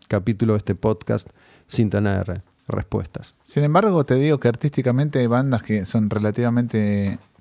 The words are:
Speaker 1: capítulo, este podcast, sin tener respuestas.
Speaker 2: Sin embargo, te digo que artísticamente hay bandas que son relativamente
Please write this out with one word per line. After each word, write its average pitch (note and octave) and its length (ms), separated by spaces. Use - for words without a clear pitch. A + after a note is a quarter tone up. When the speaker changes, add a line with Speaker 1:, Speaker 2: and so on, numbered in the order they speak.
Speaker 1:
capítulo, G#2+ 500
este G#2 180
podcast, A2 560
sin A2 220
tener F#2+ 540
respuestas. - 760
Speaker 2:
Sin - 220
embargo, E3+ 400
te B2+ 120
digo C#3+ 220
que A#2+ 100
artísticamente C3+ 680
hay B2 80
bandas B2 360
que G#2 240
son G#2+ 240
relativamente G#2+ 1080